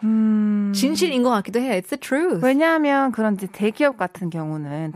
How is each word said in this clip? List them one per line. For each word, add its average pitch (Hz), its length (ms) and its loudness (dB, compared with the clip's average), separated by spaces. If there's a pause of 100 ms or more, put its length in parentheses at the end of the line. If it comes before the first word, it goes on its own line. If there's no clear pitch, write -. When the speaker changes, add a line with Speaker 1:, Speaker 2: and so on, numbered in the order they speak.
Speaker 1:
음. 214 720 2
Speaker 2:
진실인 277 480 0
것 254 60 4
같기도 214 320 0
해요. 254 180 -2
It's - 80 -8
the 285 100 -6
truth. 277 480 0
Speaker 1:
왜냐하면 277 680 2
그런 214 220 0
이제 190 120 -6
대기업 240 480 0
같은 180 340 -6
경우는 156 680 -6